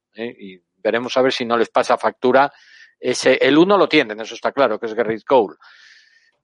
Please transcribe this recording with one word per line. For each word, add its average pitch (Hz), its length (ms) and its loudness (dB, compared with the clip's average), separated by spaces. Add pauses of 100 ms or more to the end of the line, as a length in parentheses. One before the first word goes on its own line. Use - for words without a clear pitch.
(140)
¿eh? 117 240 -12
Y 95 220 -20 (160)
veremos 117 400 -4
a 127 60 2
ver 131 100 0
si 123 140 -6
no 117 100 -2
les 113 140 0
pasa 123 260 0
factura 127 560 0 (500)
ese, 127 320 0
el 135 240 4
uno 196 180 4
lo 165 120 2
tienen, 113 320 0
eso 113 140 -12
está 113 180 -6
claro, 113 260 0
que 117 80 -8
es 110 80 -6
Garrett 110 300 -4
Cole. 120 320 2 (880)